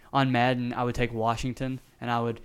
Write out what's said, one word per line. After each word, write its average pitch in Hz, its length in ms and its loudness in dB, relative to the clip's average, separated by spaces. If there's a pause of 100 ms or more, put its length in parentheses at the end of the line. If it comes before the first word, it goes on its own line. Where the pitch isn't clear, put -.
(120)
on 135 180 4
Madden, 123 440 2
I 123 100 0
would 123 100 -2
take 120 180 0
Washington 120 680 -2 (200)
and 120 100 -6
I 117 100 2
would 117 240 -2